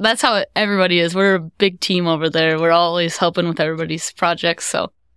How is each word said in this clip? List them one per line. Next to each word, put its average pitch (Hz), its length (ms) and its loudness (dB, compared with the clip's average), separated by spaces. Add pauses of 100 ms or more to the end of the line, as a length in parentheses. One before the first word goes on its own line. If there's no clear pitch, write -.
That's 220 220 0
how 220 220 2 (120)
everybody 190 420 2
is. 170 160 0
We're 190 220 4
a 175 40 -2
big 180 380 -2
team 180 300 0
over 160 220 0
there. 160 280 0
We're 165 140 2
always 170 460 0
helping 175 280 0
with 165 140 -4
everybody's 160 520 -4
projects. 170 540 -2
So - 240 -4 (260)